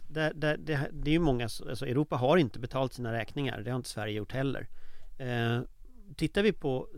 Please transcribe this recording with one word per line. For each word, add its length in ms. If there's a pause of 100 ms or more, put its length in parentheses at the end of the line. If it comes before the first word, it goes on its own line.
där, 260
där, 240
det, 360
det 160
är 40
ju 60
många, 240
alltså 420
Europa 300
har 220
inte 220
betalt 340
sina 200
räkningar, 480
det 100
har 60
inte 120
Sverige 240
gjort 180
heller. 360 (500)
Eh, 440 (540)
tittar 280
vi 100
på 440